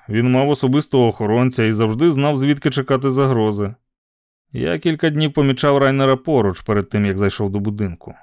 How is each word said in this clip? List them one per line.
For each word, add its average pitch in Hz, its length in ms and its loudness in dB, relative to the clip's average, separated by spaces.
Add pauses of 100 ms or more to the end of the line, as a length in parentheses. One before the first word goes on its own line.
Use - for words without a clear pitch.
Він 117 220 2
мав 131 180 2
особистого 135 580 2
охоронця 117 560 0
і 110 100 0
завжди 113 380 0
знав, 143 260 0
звідки 143 320 0
чекати 135 400 -2
загрози». 110 640 0 (800)
Я 143 260 -4
кілька 160 300 0
днів 151 240 -2
помічав 139 440 2
Райнера 135 400 2
поруч, 117 440 0
перед 101 280 -2
тим, 104 160 0
як 95 120 -2
зайшов 101 320 -2
до 101 100 -4
будинку. 101 640 -8